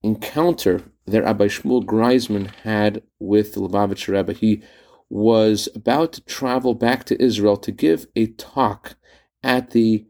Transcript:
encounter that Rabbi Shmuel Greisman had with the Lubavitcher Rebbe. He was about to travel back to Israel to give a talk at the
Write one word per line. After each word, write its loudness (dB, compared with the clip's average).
encounter -2
that 0
Rabbi 0
Shmuel -2
Greisman 0
had 0
with 0
the -6
Lubavitcher -2
Rebbe. -2
He 0
was 2
about 0
to -20
travel -2
back 0
to -2
Israel 2
to -8
give 0
a 0
talk -4
at -2
the 2